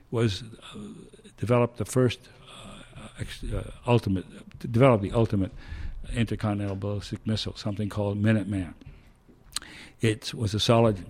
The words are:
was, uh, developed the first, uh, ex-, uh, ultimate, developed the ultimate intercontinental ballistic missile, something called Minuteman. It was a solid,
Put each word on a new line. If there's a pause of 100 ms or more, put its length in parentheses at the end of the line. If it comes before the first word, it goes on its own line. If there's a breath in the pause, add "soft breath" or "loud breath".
(120 soft breath)
was, (300)
uh, (600)
developed
the
first, (280)
uh, (120)
ex-,
uh, (160)
ultimate, (460)
developed
the
ultimate (600 loud breath)
intercontinental
ballistic
missile,
something
called
Minuteman. (1300 loud breath)
It
was
a
solid,